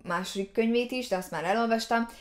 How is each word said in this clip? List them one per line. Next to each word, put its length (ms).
második 480
könyvét 400
is, 160
de 80
azt 160
már 120
elolvastam. 680